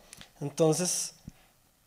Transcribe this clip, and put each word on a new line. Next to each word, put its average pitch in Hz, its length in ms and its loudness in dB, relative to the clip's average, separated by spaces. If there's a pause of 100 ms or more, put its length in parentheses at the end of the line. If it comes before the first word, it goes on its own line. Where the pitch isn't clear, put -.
(420)
Entonces, 160 720 0 (720)